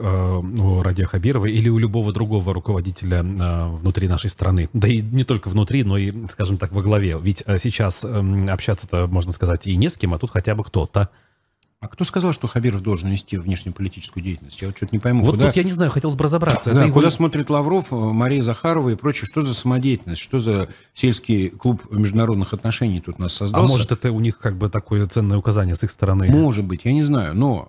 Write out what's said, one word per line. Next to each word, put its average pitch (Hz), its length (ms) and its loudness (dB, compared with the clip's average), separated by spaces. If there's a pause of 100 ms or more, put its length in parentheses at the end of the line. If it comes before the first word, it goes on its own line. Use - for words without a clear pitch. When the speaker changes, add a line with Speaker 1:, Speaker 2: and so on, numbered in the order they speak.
Speaker 1:
э, 92 380 0
у 95 420 2
Радия 92 240 0
Хабирова 104 400 0
или 110 240 2
у 113 80 4
любого 110 340 0
другого 98 440 0
руководителя, 90 680 -2
э, 87 520 -2
внутри 92 320 0
нашей 87 240 0
страны? 90 420 0
Да 104 140 2
и 117 160 4
не 123 200 0
только 113 260 -2
внутри, 107 340 2
но 98 160 0
и, 98 120 -2 (200)
скажем 95 260 -2
так, 87 140 -4
во 98 100 -2
главе. 95 400 2
Ведь, 98 240 -2
э, 98 140 0
сейчас, 107 440 -2
эм, 98 460 0
общаться-то, 92 560 -2
можно 87 260 0
сказать, 87 360 -2
и 92 80 0
не 117 140 4
с - 100 -10
кем, 87 160 0
а - 20 -4
тут 117 140 -6
хотя 104 240 0
бы 104 80 -4
кто-то. 98 460 -2 (720)
Speaker 2:
А 107 80 -12
кто - 160 -4
сказал, 180 260 0
что 131 160 -4
Хабиров 117 340 0
должен 98 280 -2
вести 98 260 -4
внешнеполитическую 90 880 -6
деятельность? 85 380 -10
Я 95 60 -6
вот 98 100 -8
чё-то 101 180 -4
не 104 40 0
пойму. 123 260 2
Speaker 1:
Вот 123 100 4
Speaker 2:
Куда 131 120 4
Speaker 1:
тут 139 100 2
я 175 60 4
не 185 100 -2
знаю, 170 180 0
хотел 147 200 -2
бы 139 120 -2
разобраться. 151 480 0
Speaker 2:
Да, 123 60 4
Speaker 1:
Это 143 100 6
его 143 60 2
Speaker 2:
куда 151 180 6
смотрит 151 380 0
Лавров, 147 420 0
э, 127 60 -4
Мария 117 440 2
Захарова 135 500 0
и 110 40 0
прочее? 143 320 -2
Что - 140 -4
за 135 120 0
самодеятельность? 127 680 -2
Что - 180 -2
за 104 300 0 (240)
сельский 107 560 2
клуб - 320 -2 (100)
международных 107 640 0
отношений 110 480 -2
тут 87 180 -10
у - 40 -4
нас 90 120 -2
Speaker 1:
А - 40 -6
Speaker 2:
создался? 107 340 2
Speaker 1:
может, 113 180 0
это 120 220 -2
у 110 80 0
них 117 180 0
как 98 180 -2
бы 101 120 0
такое 104 380 0
ценное 101 300 2
указание 98 380 2
с - 80 -6
их 110 80 -2
стороны? 95 380 2
Speaker 2:
Может 135 340 4
быть, 90 220 -6
я 123 80 2
не 151 100 2
знаю. 113 320 0
Но 113 340 0